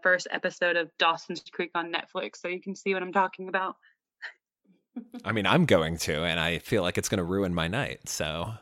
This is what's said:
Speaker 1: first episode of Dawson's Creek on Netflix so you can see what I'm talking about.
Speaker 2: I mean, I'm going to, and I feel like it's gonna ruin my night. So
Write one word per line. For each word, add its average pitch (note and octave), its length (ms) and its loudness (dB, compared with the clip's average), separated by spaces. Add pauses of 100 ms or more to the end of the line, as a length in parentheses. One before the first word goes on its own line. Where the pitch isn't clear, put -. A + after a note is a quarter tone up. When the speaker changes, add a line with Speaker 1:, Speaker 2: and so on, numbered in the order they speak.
Speaker 1:
first F3+ 260 2
episode F3 460 0
of E3+ 240 0
Dawson's E3 420 0 (100)
Creek F3 220 -4
on E3+ 180 -4
Netflix F#3 460 -6
so - 100 -10
you F3+ 140 -6
can G3 140 -8
see G3 180 -2
what F#3 80 0
I'm F3+ 120 -6
talking F#3 360 0
about. F#3 280 -4 (1500)
Speaker 2:
I G2 80 -2
mean, G#2 160 2
I'm D3 180 6
going E2 340 4
to, D#2 240 -2
and E2+ 160 2
I E2 200 0
feel G#2 240 0
like F2+ 160 0
it's - 100 -2
gonna G2 140 0
ruin F#2 320 0
my E2 120 2
night. G#2+ 420 -4
So E2+ 520 -4